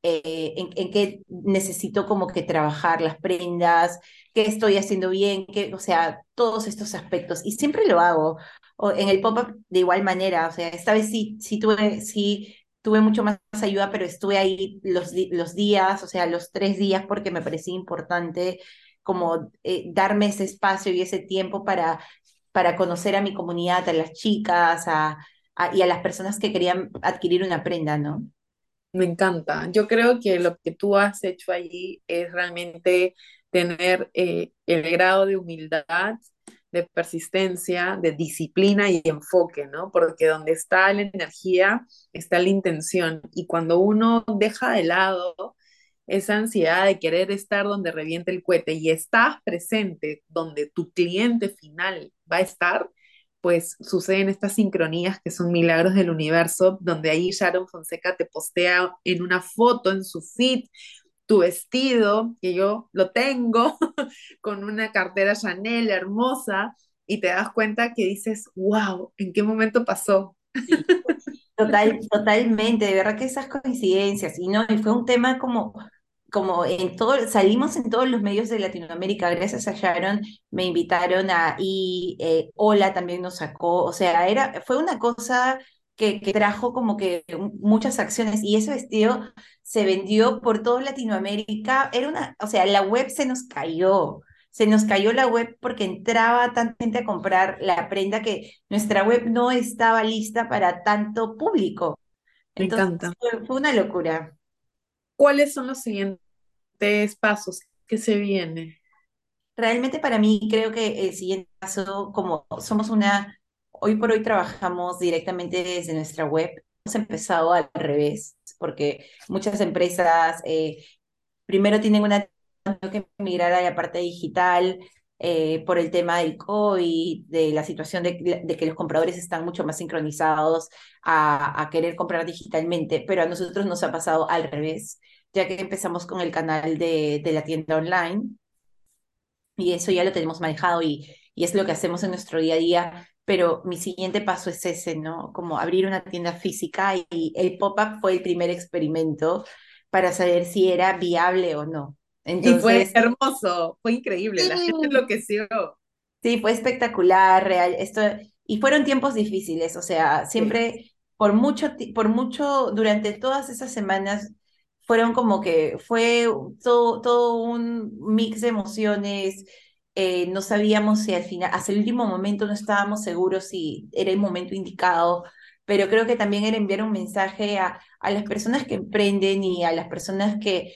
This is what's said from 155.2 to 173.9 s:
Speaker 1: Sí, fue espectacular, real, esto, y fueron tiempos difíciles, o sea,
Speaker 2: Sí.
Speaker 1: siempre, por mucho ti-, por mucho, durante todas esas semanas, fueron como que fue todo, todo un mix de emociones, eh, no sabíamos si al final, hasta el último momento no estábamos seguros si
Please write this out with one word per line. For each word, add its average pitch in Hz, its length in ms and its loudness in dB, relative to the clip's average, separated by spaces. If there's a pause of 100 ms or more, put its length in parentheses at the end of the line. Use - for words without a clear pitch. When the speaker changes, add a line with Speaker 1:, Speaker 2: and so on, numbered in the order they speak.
Speaker 1:
Sí, 233 180 2
fue 220 120 2
espectacular, 190 920 4
real, 180 340 2
esto, 202 220 -4 (440)
y 214 140 -2
fueron 269 260 4
tiempos 269 300 2
difíciles, 190 640 -2
o 175 60 -8
sea, 156 500 2
Speaker 2:
Sí. - 0 -
Speaker 1:
siempre, 226 600 -2 (240)
por 208 160 4
mucho 277 440 2
ti-, - 160 -10
por 220 160 2
mucho, 254 640 0
durante 208 400 2
todas 269 380 -4
esas 247 220 -10
semanas, 196 600 -2 (480)
fueron 233 340 4
como 226 260 2
que 160 380 2
fue 233 480 2 (360)
todo, 240 400 4
todo 240 400 4
un 233 580 -4
mix 220 400 0
de 240 80 0
emociones, 202 960 -2 (500)
eh, 180 340 0
no 190 140 -2
sabíamos 214 640 2
si 196 100 0
al 175 100 -2
final, 180 280 -4
hasta 180 200 -2
el 208 60 2
último 233 280 0
momento 202 400 -2
no 208 60 -4
estábamos 208 520 -2
seguros 185 440 -2
si 160 440 -8